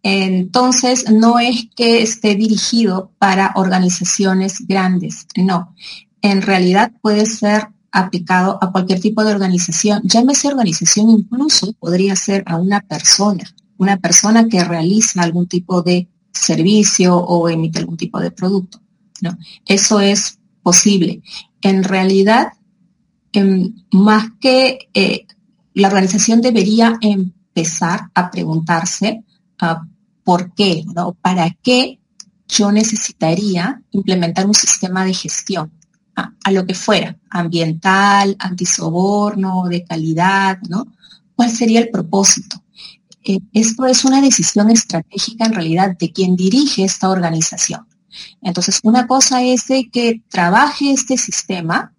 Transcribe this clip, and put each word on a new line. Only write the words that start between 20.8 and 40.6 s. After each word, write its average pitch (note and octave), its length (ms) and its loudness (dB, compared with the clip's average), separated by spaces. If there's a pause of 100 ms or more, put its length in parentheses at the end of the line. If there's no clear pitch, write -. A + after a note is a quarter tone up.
En F#3+ 220 2
realidad, G3 680 2 (800)
em, F#3+ 400 2 (180)
más G#3+ 380 4 (100)
que, C4 540 2
eh, - 340 -2 (460)
la G3 160 4
organización G3+ 500 2
debería A3+ 640 2
empezar F3+ 1120 -4
a F3+ 180 -2
preguntarse, E3+ 960 -4 (340)
ah, E3 260 -4 (380)
¿por F3+ 300 0
qué, E3+ 320 -2 (100)
no? F3 260 -6
¿Para F3+ 280 0 (120)
qué B3+ 380 0 (480)
yo G3+ 240 0
necesitaría G#3 1120 -2 (100)
implementar F#3 540 -2
un G#3 80 2
sistema F#3 500 -2
de F#3+ 100 -2
gestión? E3+ 600 -8 (400)
A, - 200 -12 (100)
a G3 80 -2
lo F#3 140 0
que F#3 80 -6
fuera, - 440 -2 (120)
ambiental, F#3+ 1080 0
antisoborno, F#3 1300 -2
de F3 160 -4
calidad, F#3 840 0